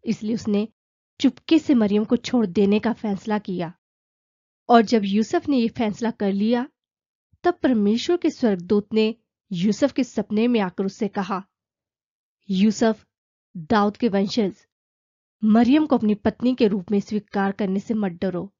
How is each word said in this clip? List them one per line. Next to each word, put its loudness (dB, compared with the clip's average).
इसलिए -4
उसने -2
चुपके 0
से 2
मरियम 2
को 0
छोड़ -2
देने 2
का -2
फैसला -6
किया। -8
और 8
जब 2
यूसुफ 0
ने 2
ये 0
फैसला -4
कर -2
लिया, 0
तब 0
परमेश्वर 2
के 0
स्वर्गदूत -2
ने 0
यूसुफ 0
के -2
सपने -2
में 0
आकर -4
उससे -6
कहा, -8
"यूसुफ, 0
दाऊद 0
के -2
वंशज, -2
मरियम 4
को 2
अपनी 0
पत्नी -2
के 2
रूप -4
में 0
स्वीकार -4
करने -4
से -6
मत -2
डरो -6